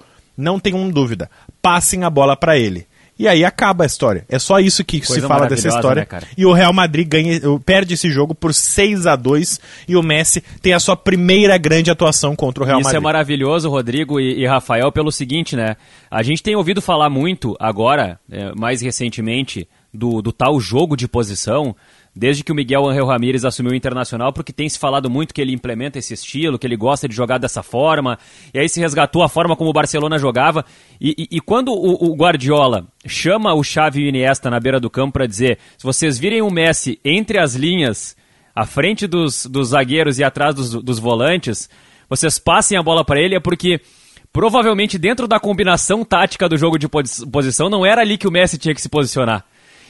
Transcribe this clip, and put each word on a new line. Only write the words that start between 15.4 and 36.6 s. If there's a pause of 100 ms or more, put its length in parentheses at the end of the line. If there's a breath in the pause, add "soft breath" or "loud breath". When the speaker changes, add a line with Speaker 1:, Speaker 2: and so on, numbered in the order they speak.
Speaker 2:
né? (340 soft breath)
A
gente
tem
ouvido
falar
muito
agora, (120)
é,
mais
recentemente, (260)
do,
do
tal
jogo
de
posição, (380 soft breath)
desde
que
o
Miguel
Ángel
Ramírez
assumiu
o
Internacional,
porque
tem
se
falado
muito
que
ele
implementa
esse
estilo,
que
ele
gosta
de
jogar
dessa
forma, (340 soft breath)
e
aí
se
resgatou
a
forma
como
o
Barcelona
jogava. (340 soft breath)
E,
e,
e
quando
o,
o
Guardiola (220)
chama
o
Xavi
e
o
Iniesta
na
beira
do
campo
pra
dizer: (200 soft breath)
"Se
vocês
virem
o
Messi